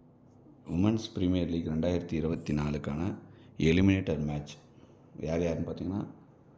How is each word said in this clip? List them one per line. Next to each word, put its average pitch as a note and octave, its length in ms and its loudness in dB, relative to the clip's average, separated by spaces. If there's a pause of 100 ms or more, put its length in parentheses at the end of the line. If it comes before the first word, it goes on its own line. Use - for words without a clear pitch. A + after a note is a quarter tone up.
(680)
உமன்ஸ் G#2 460 2
பிரீமியர் F2+ 340 2
லீக் E2+ 200 -2
ரெண்டாயிரத்தி E2+ 440 0
இருபத்தி D#2+ 420 -2
நாலுக்கான D2 600 -2 (440)
எலிமினேட்டர் E2+ 680 4
மேட்ச் D2 320 -6 (640)
யார் E2 220 -2
யாருன்னு E2 280 -2
பார்த்தீங்கன்னா, E2+ 360 -4 (520)